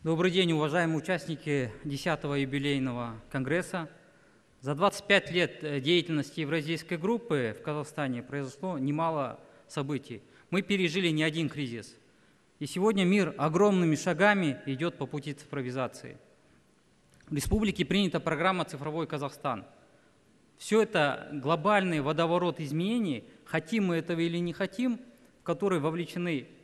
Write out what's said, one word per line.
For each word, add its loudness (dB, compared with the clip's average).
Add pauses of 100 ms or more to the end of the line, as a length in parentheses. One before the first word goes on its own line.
Добрый 2
день, 4
уважаемые 2
участники -2 (120)
десятого -2
юбилейного -2 (160)
конгресса. -2 (720)
За -2
двадцать 2
пять 4
лет, 0
э, -2
деятельности 2
евразийской -2
группы 0
в -18
Казахстане -4
произошло -6
немало 0 (280)
событий. -6 (280)
Мы 2
пережили 2
не 2
один 0
кризис. -8 (640)
И -6
сегодня 2
мир 4
огромными 4
шагами 2
идёт -2
по -6
пути -8
цифровизации. -6 (1120)
В -6
республике 0
принята 2
программа 0
"Цифровой -6
Казахстан". -6 (920)
Всё 2
это 2
глобальный 2
водоворот 2
изменений, -2 (220)
хотим 0
мы 2
этого -2
или 0
не -2
хотим, -2 (400)
в -20
который 0
вовлечены -2 (160)